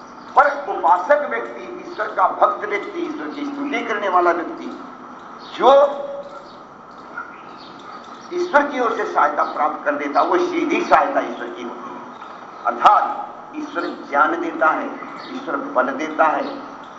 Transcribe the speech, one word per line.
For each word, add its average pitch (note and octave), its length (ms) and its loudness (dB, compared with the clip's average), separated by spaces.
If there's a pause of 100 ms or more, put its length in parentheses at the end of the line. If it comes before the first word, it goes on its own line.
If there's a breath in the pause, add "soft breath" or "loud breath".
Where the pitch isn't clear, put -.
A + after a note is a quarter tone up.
(360)
पर C#4 100 8 (240)
उपासक C4+ 600 4
व्यक्ति, - 580 -8
ईश्वर G#3+ 200 -6
का G3 200 2
भक्त - 380 2
व्यक्ति, G3+ 340 -4
ईश्वर D4+ 280 -6
की C#4+ 180 -6
स्तुति A#3 400 -4
करने G#3 240 -2
वाला F3+ 220 6
व्यक्ति, - 340 -4 (920)
जो A3+ 160 8 (2500)
ईश्वर F4 300 4
की C4 160 -2
ओर A3+ 160 2
से G3+ 100 -2
सहायता D3+ 380 2
प्राप्त D3+ 420 -2
कर D3 80 2
लेता, C#3+ 280 0
वो F3+ 160 2
सीधी E3 440 0
सहायता D#3 380 4
ईश्वर A#2+ 280 -6
की - 160 -10
होती - 260 -10
है। - 80 -10 (680)
अर्थात - 640 4 (280)
ईश्वर D3+ 280 -6 (260)
ज्ञान D#3+ 320 4
देता D#3+ 280 2
है, C#3+ 180 0 (440)
ईश्वर - 240 -6
बल B2+ 360 0
देता D#3 340 0
है, C#3+ 200 0 (540)